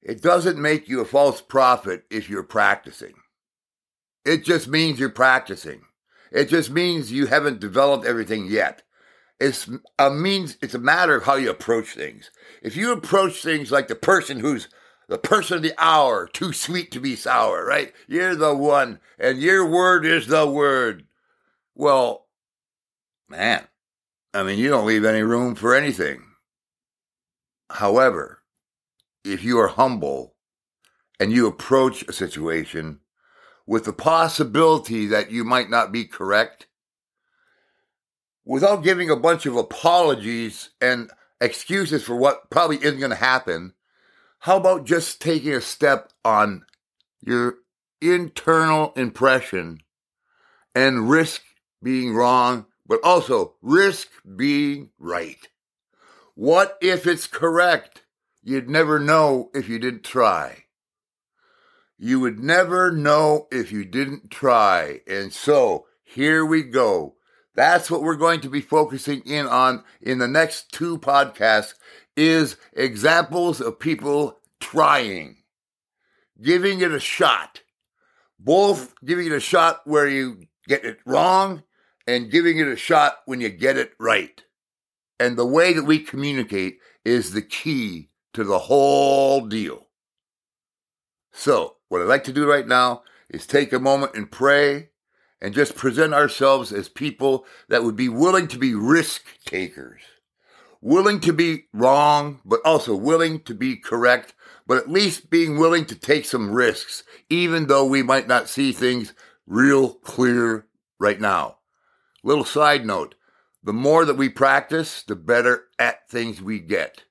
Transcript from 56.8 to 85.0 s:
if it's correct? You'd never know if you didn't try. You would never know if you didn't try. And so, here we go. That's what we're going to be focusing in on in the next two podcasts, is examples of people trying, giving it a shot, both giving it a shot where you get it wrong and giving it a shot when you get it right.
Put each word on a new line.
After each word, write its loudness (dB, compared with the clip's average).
if 0
it's -2
correct? 0
You'd -6
never 2
know 2
if -4
you -6
didn't -6
try. 0
You -2
would -2
never 2
know 2
if -6
you -8
didn't -8
try. 2
And -8
so, 2
here 0
we 0
go. -2
That's 4
what -2
we're -2
going 0
to -12
be -4
focusing -2
in -4
on 0
in -4
the 0
next -2
two -6
podcasts, 2
is 2
examples 0
of -6
people -4
trying, 0
giving 0
it 0
a -4
shot, -2
both 0
giving -4
it -4
a -2
shot 0
where 2
you -6
get -2
it -10
wrong 2
and -4
giving 2
it 0
a -4
shot 2
when -8
you -4
get 0
it -6
right. -2